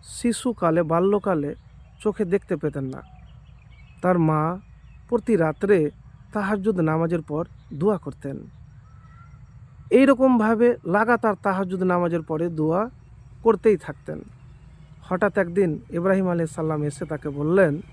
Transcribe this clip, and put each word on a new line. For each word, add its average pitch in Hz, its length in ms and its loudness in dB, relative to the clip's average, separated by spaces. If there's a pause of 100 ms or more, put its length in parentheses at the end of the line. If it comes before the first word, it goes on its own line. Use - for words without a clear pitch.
শিশুকালে, 202 800 -2
বাল্যকালে 170 720 0 (440)
চোখে 214 260 -4
দেখতে 185 320 -4
পেতেন 147 260 -6
না। 131 180 -10 (1000)
তার 180 180 2
মা 156 400 0 (500)
প্রতি 233 260 0
রাত্রে 165 560 2 (420)
তাহাজ্জুদ 202 460 -2
নামাজের 160 420 0
পর 151 260 -6 (260)
দোয়া 180 240 0
করতেন। 139 400 -12 (1500)
এইরকমভাবে 240 960 4
লাগাতার 214 500 2
তাহাজ্জুদ 190 480 -2
নামাজের 175 380 0
পরে 160 280 -4
দোয়া 165 400 -2 (540)
করতেই 214 340 4
থাকতেন। 151 420 -12 (840)
হঠাৎ 185 360 -2
একদিন 175 420 0 (100)
ইব্রাহিম 185 400 0
আলাইহিস 170 260 -2
সালাম 156 280 -4
এসে 147 220 -6
তাকে 139 240 -8
বললেন 156 520 2 (120)